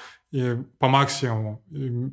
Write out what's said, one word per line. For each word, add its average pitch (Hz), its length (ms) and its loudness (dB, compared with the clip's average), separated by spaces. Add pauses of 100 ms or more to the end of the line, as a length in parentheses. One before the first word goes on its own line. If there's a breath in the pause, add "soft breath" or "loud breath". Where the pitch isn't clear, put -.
(340 loud breath)
и 123 240 -2 (220)
по 131 100 4
максимуму, 120 840 2
и 131 420 -6